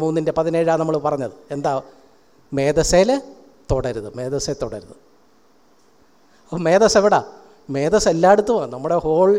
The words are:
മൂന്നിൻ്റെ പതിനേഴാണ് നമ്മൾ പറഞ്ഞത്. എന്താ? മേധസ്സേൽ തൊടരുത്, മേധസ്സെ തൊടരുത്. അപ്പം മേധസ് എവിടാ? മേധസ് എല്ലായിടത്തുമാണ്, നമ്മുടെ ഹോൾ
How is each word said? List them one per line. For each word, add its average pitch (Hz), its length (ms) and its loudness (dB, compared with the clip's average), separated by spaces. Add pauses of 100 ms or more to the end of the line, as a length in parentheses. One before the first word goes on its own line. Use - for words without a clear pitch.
മൂന്നിൻ്റെ 160 360 -2
പതിനേഴാണ് 165 440 0
നമ്മൾ 156 140 -2 (100)
പറഞ്ഞത്. 135 280 -4 (200)
എന്താ? 143 180 -4 (840)
മേധസ്സേൽ 160 520 2 (600)
തൊടരുത്, 123 380 -4 (100)
മേധസ്സെ 135 440 -6
തൊടരുത്. 107 340 -12 (1500)
അപ്പം 175 240 -8
മേധസ് 208 320 4
എവിടാ? 196 200 4 (560)
മേധസ് 165 380 0
എല്ലായിടത്തുമാണ്, 190 600 2
നമ്മുടെ 147 220 -2 (100)
ഹോൾ 175 320 4